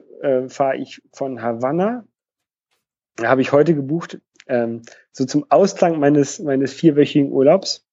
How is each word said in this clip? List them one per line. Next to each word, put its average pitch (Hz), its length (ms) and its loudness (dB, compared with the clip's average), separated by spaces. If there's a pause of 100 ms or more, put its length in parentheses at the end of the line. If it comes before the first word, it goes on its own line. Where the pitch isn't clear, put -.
(220)
äh, 131 280 -2
fahre 135 280 -2
ich - 240 -14 (120)
von 131 280 -10
Havanna, 151 640 -4 (1160)
habe 127 200 2
ich 120 120 -2
heute 151 220 4
gebucht, 147 440 -6 (280)
ähm, 117 340 -4 (300)
so 131 140 -4
zum 147 240 -2
Ausklang 175 500 2
meines, 143 400 2
meines 135 340 -2
vierwöchigen 143 580 2
Urlaubs, 143 600 2